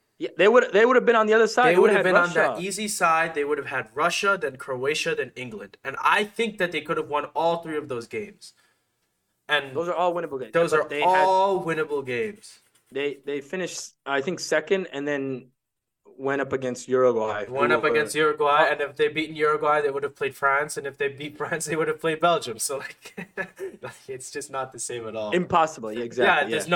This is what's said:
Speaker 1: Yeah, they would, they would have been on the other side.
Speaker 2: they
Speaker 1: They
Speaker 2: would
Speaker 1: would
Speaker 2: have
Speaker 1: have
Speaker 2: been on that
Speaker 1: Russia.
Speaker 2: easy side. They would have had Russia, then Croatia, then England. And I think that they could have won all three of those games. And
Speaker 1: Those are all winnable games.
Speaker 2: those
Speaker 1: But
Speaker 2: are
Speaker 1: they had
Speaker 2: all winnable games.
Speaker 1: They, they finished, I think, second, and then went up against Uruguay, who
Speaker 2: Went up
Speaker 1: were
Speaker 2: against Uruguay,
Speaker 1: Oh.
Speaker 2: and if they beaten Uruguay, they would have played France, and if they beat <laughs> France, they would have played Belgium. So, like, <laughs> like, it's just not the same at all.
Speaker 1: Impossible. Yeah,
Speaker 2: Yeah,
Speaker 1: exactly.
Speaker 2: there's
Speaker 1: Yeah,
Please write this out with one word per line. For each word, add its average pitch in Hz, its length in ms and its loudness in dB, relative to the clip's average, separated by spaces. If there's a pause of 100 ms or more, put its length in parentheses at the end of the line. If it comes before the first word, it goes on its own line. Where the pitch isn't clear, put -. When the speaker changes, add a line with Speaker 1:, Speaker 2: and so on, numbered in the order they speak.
(180)
Speaker 1:
Yeah, 165 200 -8
they 180 100 6
would, 233 260 6
they 214 120 8
would 254 100 4
have 208 100 4
been 233 100 6
on 220 120 4
the 214 60 4
other 226 140 6
side. 247 200 4
Speaker 2:
they 254 60 6
Speaker 1:
They 185 60 6
Speaker 2:
would - 20 8
Speaker 1:
would - 100 8
Speaker 2:
have 196 140 4
Speaker 1:
have 185 80 4
Speaker 2:
been - 20 4
on 175 180 4
that - 160 4
Speaker 1:
Russia. - 120 -4
Speaker 2:
easy 202 260 -6
side. 165 480 2
They 143 80 0
would 147 140 -2
have 131 100 -8
had 127 260 -6
Russia, 175 480 0
then 135 160 -6
Croatia, 143 580 -2
then 135 200 -4
England. 110 480 -12
And 135 180 -8
I 185 220 2
think 220 360 -4
that 175 120 0
they 151 100 -4
could 160 160 -4
have 151 120 -4
won 143 160 -2 (100)
all 165 280 2
three 160 140 -8
of 147 120 -8
those 117 180 -8
games. 104 460 -12 (960)
And 139 280 -2
Speaker 1:
Those 170 120 -2
are 175 80 -4
all 175 180 2
winnable 156 260 -6
games. 117 120 -10
Speaker 2:
those 170 200 4
Speaker 1:
But 156 100 4
Speaker 2:
are 143 80 -4
Speaker 1:
they 147 120 -4
had 185 240 4
Speaker 2:
all 190 400 2
winnable 151 400 -2
games. 113 540 -6 (320)
Speaker 1:
They, 143 340 -4
they 143 160 -4
finished, - 520 -8 (120)
I 139 160 0
think, 170 180 -6
second, 160 540 0
and 143 140 -6
then 135 400 -4 (580)
went 139 360 -4
up 135 120 -2
against 127 340 -6
Uruguay, 113 580 2
who 120 80 -10
Speaker 2:
Went 139 180 0
up - 100 2
Speaker 1:
were 151 80 2
Speaker 2:
against 151 240 0
Uruguay, 151 540 2
Speaker 1:
Oh. 147 40 0
Speaker 2:
and 147 100 -4
if 135 140 -6
they 151 120 2
beaten 156 280 -6
Uruguay, 151 460 2
they 143 80 0
would 139 140 -4
have 135 120 -8
played 135 200 -6
France, 143 420 0
and 139 80 -8
if 135 140 -10
they 143 80 0
beat 147 300 -10
<laughs> - 40 -14
France, 156 240 -4
they 160 100 -4
would 156 120 0
have 156 120 -4
played 156 200 -2
Belgium. 156 400 0
So, 135 180 -4
like, - 560 -14
<laughs> 254 480 -12
like, - 260 -16
it's 131 220 -12
just 139 220 -12
not 131 200 -8
the 123 60 -18
same 117 300 -8
at 107 80 -10
all. 107 160 -6
Speaker 1:
Impossible. 160 600 0
Yeah, 113 80 -6
Speaker 2:
Yeah, 120 40 -4
Speaker 1:
exactly. 120 480 2
Speaker 2:
there's - 140 -2
Speaker 1:
Yeah, 165 100 -8